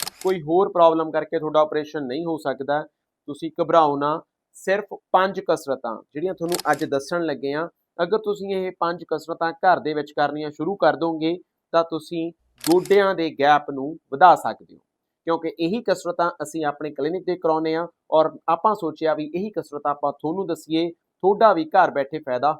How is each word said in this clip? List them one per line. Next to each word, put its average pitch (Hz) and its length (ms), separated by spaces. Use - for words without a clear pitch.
ਕੋਈ 185 200
ਹੋਰ 175 300
ਪ੍ਰੋਬਲਮ 160 380
ਕਰਕੇ 156 280
ਤੁਹਾਡਾ 156 220
ਆਪਰੇਸ਼ਨ 151 460
ਨਹੀਂ 143 180
ਹੋ 165 140
ਸਕਦਾ, 143 440
ਤੁਸੀਂ 147 220
ਘਬਰਾਓ 156 380
ਨਾ। 147 220
ਸਿਰਫ 202 380
ਪੰਜ 190 360
ਕਸਰਤਾਂ 127 480
ਜਿਹੜੀਆਂ 175 200
ਤੁਹਾਨੂੰ 170 240
ਅੱਜ 151 120
ਦੱਸਣ 151 400
ਲੱਗੇ 139 300
ਹਾਂ, 160 140
ਅਗਰ 175 200
ਤੁਸੀਂ 196 360
ਇਹ 185 160
ਪੰਜ 170 280
ਕਸਰਤਾਂ 165 440
ਘਰ 170 280
ਦੇ 147 140
ਵਿੱਚ 147 220
ਕਰਨੀਆਂ 147 340
ਸ਼ੁਰੂ 156 260
ਕਰ 151 200
ਦੋਗੇ 160 380
ਤਾਂ 165 120
ਤੁਸੀਂ 165 460
ਗੋਡਿਆਂ 190 540
ਦੇ 165 140
ਗੈਪ 147 300
ਨੂੰ 139 180
ਵਧਾ 156 220
ਸਕਦੇ 120 400
ਹੋ, - 60
ਕਿਉਂਕਿ 165 320
ਇਹੀ 175 240
ਕਸਰਤਾਂ 175 480
ਅਸੀਂ 151 220
ਆਪਣੇ 147 260
ਕਲੀਨਿਕ 160 360
ਤੇ 180 100
ਕਰਾਉਂਦੇ 160 380
ਹਾਂ 170 120
ਔਰ 156 200
ਆਪਾਂ 175 260
ਸੋਚਿਆ 156 400
ਵੀ 156 200
ਇਹੀ 196 160
ਕਸਰਤਾਂ 147 400
ਆਪਾਂ 143 220
ਤੁਹਾਨੂੰ 175 340
ਦੱਸੀਏ, 160 420
ਤੁਹਾਡਾ 202 640
ਵੀ 165 140
ਘਰ 170 240
ਬੈਠੇ 139 280
ਫਾਇਦਾ 135 420